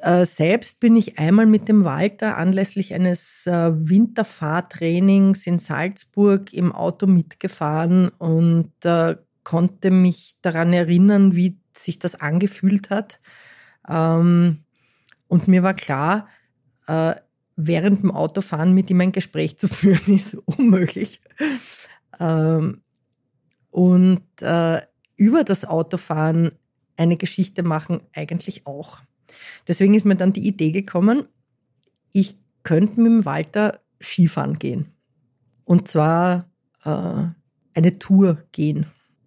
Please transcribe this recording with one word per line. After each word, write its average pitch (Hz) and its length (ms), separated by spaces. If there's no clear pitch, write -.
äh, 175 220
selbst 175 540
bin 226 160
ich 220 220
einmal 190 300
mit 214 200
dem 214 180
Walter 180 520
anlässlich 190 560
eines, - 540
äh, 170 260
Winterfahrtrainings 185 1700
in 175 100
Salzburg 196 960
im 175 180
Auto 175 360
mitgefahren 175 1000
und, 165 760
äh, 170 320
konnte 180 460
mich 185 540
daran 170 280
erinnern, 185 600
wie 180 260
sich - 220
das - 160
angefühlt 190 760
hat. 208 280
Ähm, 165 680
und 180 200
mir 185 160
war 190 100
klar, 180 540
äh, 160 300
während 170 460
dem 190 100
Autofahren 160 600
mit 190 160
ihm 185 100
ein 185 120
Gespräch 160 460
zu 202 120
führen, 185 320
<laughs> - 120
ist 196 200
unmöglich. - 880
Ähm, 160 640
und, 180 540
äh, 165 400
über 233 300
das - 180
Autofahren 165 880
eine 170 180
Geschichte 185 480
machen 160 380
eigentlich 156 540
auch. 143 320
Deswegen 196 280
ist 214 100
mir 196 120
dann 190 180
die 185 120
Idee 165 260
gekommen, 196 540
ich 196 240
könnte 208 360
mit 226 120
dem 226 140
Walter 156 540
Skifahren 151 580
gehen. 135 320
Und 180 240
zwar, 170 640
äh, 151 60
eine 175 240
Tour 190 520
gehen. 151 360